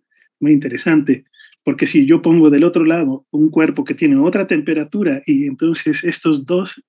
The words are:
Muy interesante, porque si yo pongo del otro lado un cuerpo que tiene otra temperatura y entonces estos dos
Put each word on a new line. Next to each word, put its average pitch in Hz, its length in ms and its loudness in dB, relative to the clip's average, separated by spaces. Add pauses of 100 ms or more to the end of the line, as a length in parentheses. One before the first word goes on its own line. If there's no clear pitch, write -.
(400)
Muy 151 140 2
interesante, 143 720 0 (380)
porque - 220 -2
si 147 200 2
yo 165 160 2
pongo 165 280 4
del 143 140 4
otro 170 220 2
lado 156 440 -2
un 156 200 0
cuerpo 151 340 0
que 143 100 -8
tiene 143 240 2
otra 185 300 0
temperatura 156 800 -4
y 147 200 0
entonces 156 580 -4
estos 160 420 -4
dos 180 440 -6